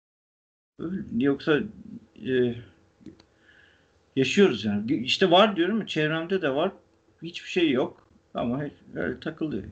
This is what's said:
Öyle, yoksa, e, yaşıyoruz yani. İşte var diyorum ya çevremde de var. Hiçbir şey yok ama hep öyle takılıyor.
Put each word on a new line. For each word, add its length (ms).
Öyle, 220
yoksa, 420
e, 280
yaşıyoruz 500
yani. 280
İşte 380
var 240
diyorum 240
ya 80
çevremde 540
de 80
var. 220
Hiçbir 280
şey 220
yok 360
ama 300
hep 100
öyle 240
takılıyor. 520